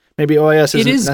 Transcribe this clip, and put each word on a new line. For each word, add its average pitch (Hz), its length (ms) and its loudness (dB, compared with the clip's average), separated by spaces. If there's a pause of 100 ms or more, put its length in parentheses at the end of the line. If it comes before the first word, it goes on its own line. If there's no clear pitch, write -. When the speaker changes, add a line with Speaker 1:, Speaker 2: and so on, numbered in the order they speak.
(180)
Speaker 1:
maybe 151 200 -2
O 151 100 2
I 156 100 2
S 151 180 0
Speaker 2:
It - 100 2
Speaker 1:
isn't 254 60 0
Speaker 2:
is 240 220 -2